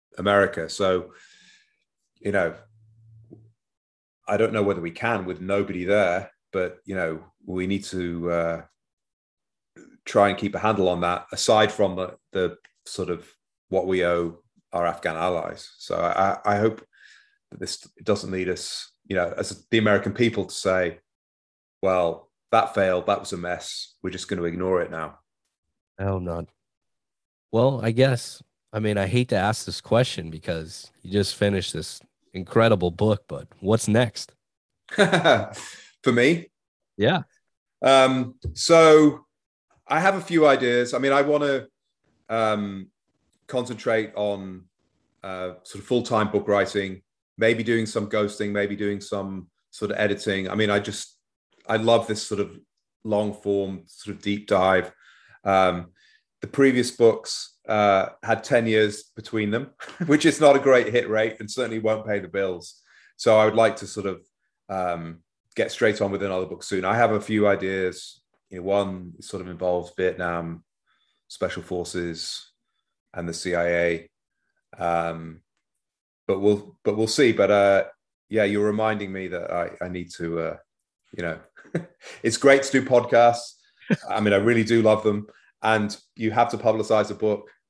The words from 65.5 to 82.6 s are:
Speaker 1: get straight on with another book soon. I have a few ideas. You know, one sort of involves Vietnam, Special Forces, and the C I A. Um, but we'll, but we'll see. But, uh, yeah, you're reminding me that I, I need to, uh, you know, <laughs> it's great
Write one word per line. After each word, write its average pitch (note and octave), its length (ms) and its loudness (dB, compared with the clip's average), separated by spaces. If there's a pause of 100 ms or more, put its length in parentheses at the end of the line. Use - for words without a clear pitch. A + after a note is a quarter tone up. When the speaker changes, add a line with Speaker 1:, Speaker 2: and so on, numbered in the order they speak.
Speaker 1:
get - 180 -2
straight G#2+ 280 0
on G2 100 0
with G2 120 -4
another F#2 240 -4
book F#2 160 -12
soon. F#2 220 -4
I G2 120 0
have A#2 160 4
a G2+ 80 0
few G#2 280 0
ideas. F#2+ 720 -2 (300)
You F#2 80 -14
know, F2 60 -10
one F#2 560 -4
sort F#2 220 -12
of F2+ 60 -12
involves F2 480 -4
Vietnam, F2 680 -4 (640)
Special - 340 -8
Forces, E2+ 880 -8 (640)
and F2 160 -8
the E2+ 60 -8
C F2 200 -6
I F2 140 0
A. E2+ 400 -2 (720)
Um, E2 640 -4 (840)
but F#2+ 140 -2
we'll, G#2 440 0
but G#2+ 120 0
we'll A2 100 0
see. A#2+ 260 4
But, G2 180 4
uh, G2+ 340 6 (440)
yeah, G#2+ 160 0
you're G#2 200 0
reminding G#2 480 -2
me F#2+ 160 -8
that F2 220 -8
I, F2 200 -4 (120)
I F2+ 60 -8
need F2+ 260 -10
to, E2 260 -6
uh, D#2+ 160 -6 (600)
you F2 60 -8
know, E2 160 -6 (360)
<laughs> - 480 -12
it's A#2 140 0
great C#3 260 6